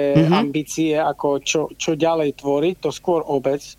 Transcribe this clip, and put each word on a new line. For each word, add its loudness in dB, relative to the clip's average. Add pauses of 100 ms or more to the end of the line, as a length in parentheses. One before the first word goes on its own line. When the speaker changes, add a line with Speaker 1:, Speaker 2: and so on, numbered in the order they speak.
(180)
Speaker 1:
Mhm. 4
Speaker 2:
ambície, -2
ako 0
čo, -2
čo -4
ďalej 0
tvoriť, 0
to -4
skôr -2
obec. -2 (140)